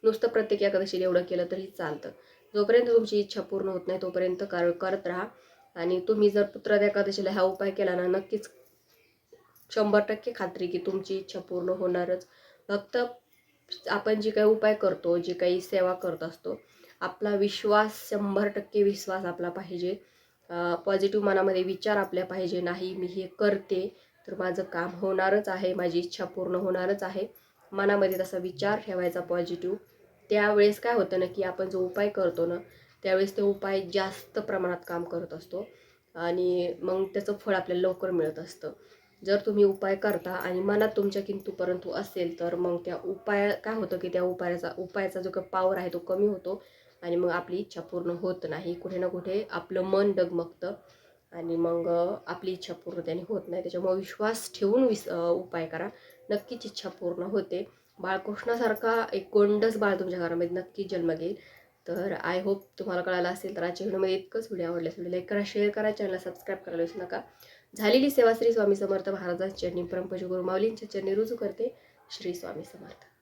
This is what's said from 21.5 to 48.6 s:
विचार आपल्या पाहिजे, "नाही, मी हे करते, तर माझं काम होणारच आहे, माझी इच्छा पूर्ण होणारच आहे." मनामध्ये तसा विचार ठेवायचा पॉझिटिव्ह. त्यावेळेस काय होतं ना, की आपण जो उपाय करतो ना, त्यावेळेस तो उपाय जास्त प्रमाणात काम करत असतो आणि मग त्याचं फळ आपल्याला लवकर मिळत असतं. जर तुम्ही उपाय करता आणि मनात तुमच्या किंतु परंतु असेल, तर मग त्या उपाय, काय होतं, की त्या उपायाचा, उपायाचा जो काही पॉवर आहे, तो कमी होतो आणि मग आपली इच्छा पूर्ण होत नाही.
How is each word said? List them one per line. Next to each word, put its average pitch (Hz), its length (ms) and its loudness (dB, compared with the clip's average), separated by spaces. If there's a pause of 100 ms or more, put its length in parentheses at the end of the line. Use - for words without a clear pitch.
विचार 190 340 0
आपल्या 185 280 0
पाहिजे, 180 360 -2
"नाही, 185 360 -4
मी 185 100 -4
हे 185 200 -6
करते, 196 720 0 (300)
तर 196 80 -10
माझं 185 280 -2
काम 175 320 -4
होणारच 190 540 2
आहे, 185 260 0
माझी 175 240 2
इच्छा 175 260 -4
पूर्ण 180 300 -4
होणारच 185 480 0
आहे." 196 240 -4 (460)
मनामध्ये 196 460 2
तसा 185 200 -2
विचार 196 400 -2
ठेवायचा 180 420 -2
पॉझिटिव्ह. 175 560 -2 (540)
त्यावेळेस 208 500 6
काय 240 140 0
होतं 185 260 2
ना, 180 60 2
की 185 160 -4
आपण 185 260 -2
जो 185 120 -2
उपाय 185 280 0
करतो 170 380 0
ना, 175 100 -2 (460)
त्यावेळेस 190 340 2
तो 202 100 2
उपाय 196 340 0 (120)
जास्त 190 460 -2
प्रमाणात 185 380 -2 (100)
काम 175 180 -4
करत 170 300 -8
असतो 180 320 -10 (480)
आणि 175 680 0
मग 185 220 0
त्याचं 202 360 -4
फळ 202 140 0
आपल्याला 180 340 0
लवकर - 220 -2
मिळत 156 280 0
असतं. 160 340 -12 (520)
जर 196 120 4 (100)
तुम्ही 208 180 6
उपाय 196 320 4
करता 196 340 0
आणि 185 300 -2
मनात 208 360 4
तुमच्या 196 260 0
किंतु 196 280 -6
परंतु 180 400 -2
असेल, 175 500 -4
तर 170 140 -2
मग 175 300 0
त्या 175 200 -6
उपाय, 202 600 0
काय 220 100 -4
होतं, 185 240 -2
की 180 100 -4
त्या 180 140 0
उपायाचा, 175 560 -2
उपायाचा 190 420 -4
जो 185 100 -6
काही 185 180 -6
पॉवर 185 300 2
आहे, 180 140 -4
तो 175 60 -4
कमी 185 280 2
होतो 196 360 -2 (400)
आणि 175 140 -2
मग 180 140 2
आपली 175 260 -2
इच्छा 190 240 -6
पूर्ण 175 300 -4
होत 180 240 -2 (140)
नाही. 170 260 -4